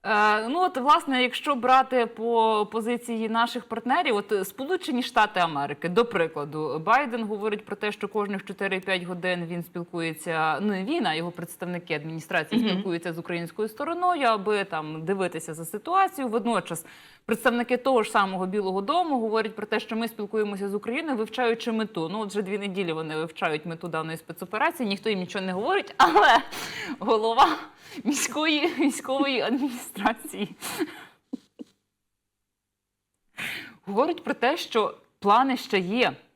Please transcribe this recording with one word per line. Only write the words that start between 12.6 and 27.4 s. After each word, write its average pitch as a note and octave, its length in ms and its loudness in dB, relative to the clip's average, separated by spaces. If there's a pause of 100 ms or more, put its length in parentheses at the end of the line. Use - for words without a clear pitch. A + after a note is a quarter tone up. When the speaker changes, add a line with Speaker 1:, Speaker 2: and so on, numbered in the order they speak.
Speaker 2:
Мгм. A3 100 0
Speaker 1:
спілкуються F3 420 -2
з D#3+ 60 -6
українською E3+ 500 -4
стороною, E4 580 0
аби G#3 380 2
там D#3+ 400 -6
дивитися E3+ 500 -2
за E3 100 -10
ситуацією. C#4 680 0
Водночас G#3 540 -2 (400)
представники A#3+ 500 2
того B3 260 4
ж G#3 80 -2
самого F#3+ 360 2
Білого F#3+ 340 0
дому D4 400 0
говорять A3 360 -2
про G#3 100 -8
те, G#3 140 0
що A3 160 -6
ми A3+ 120 -2
спілкуємося G3+ 600 -4
з G3 60 -4
Україною, C4 420 -2
вивчаючи A3+ 560 0
мету. G#3 400 -2
Ну, A3 80 -4
от G#3 80 -4
вже G3+ 140 -2
дві G3 160 -4
неділі F#3+ 340 -4
вони D#3 240 -4
вивчають D#3+ 500 -2
мету E3+ 220 -8
даної D#3+ 300 -4
спецоперації, A3 680 -2
ніхто G3 220 -2
їм G3+ 80 0
нічого F#3 260 -6
не F#3 80 -4
говорить, D4 440 -2
але E4 420 8 (600)
голова A3+ 500 4 (560)